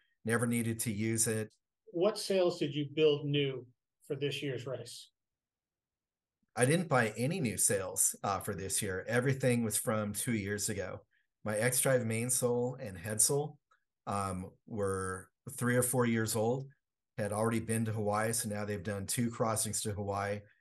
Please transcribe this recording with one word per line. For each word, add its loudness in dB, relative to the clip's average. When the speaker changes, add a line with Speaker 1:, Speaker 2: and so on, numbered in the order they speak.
Speaker 1:
never 2
needed 0
to 0
use 2
it. -2
Speaker 2:
What 0
sails 2
did -2
you -2
build 4
new 0
for -6
this -4
year's -4
race? -10
Speaker 1:
I 4
didn't 4
buy 4
any 0
new 0
sails, 2
uh, 0
for -4
this -4
year. -4
Everything 2
was 0
from 0
two -2
years -2
ago. -6
My -2
X 2
Drive 4
mainsail 0
and -10
headsail, 2
um, -2
were -2
three 2
or 6
four 2
years 2
old, 0
had -4
already 2
been -2
to -2
Hawaii, 0
so -2
now -4
they've -4
done -4
two 0
crossings 0
to -4
Hawaii, -2